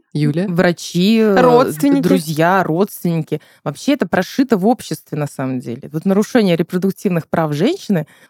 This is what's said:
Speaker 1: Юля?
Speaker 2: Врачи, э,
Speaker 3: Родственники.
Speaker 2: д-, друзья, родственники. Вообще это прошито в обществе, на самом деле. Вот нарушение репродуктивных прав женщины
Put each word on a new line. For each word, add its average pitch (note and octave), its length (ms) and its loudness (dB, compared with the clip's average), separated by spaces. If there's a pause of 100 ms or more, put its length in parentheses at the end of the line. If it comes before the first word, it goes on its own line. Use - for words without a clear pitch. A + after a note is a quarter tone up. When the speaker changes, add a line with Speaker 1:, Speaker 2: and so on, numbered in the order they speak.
(140)
Speaker 1:
Юля? D3+ 340 0
Speaker 2:
Врачи, F3+ 720 0
э, A3 220 4
Speaker 3:
Родственники. B3+ 600 4
Speaker 2:
д-, F3 80 0
друзья, E3+ 540 2
родственники. E3 800 -2 (220)
Вообще D3+ 300 -4
это A3 140 -2
прошито G#3 500 0
в F3+ 100 -2
обществе, - 500 -4
на D3 100 -4
самом C3 320 -6
деле. C3 320 -12
Вот D#3 140 -8
нарушение G3 500 2
репродуктивных F3 720 -2
прав D#3 260 -2
женщины F#3 540 -2 (220)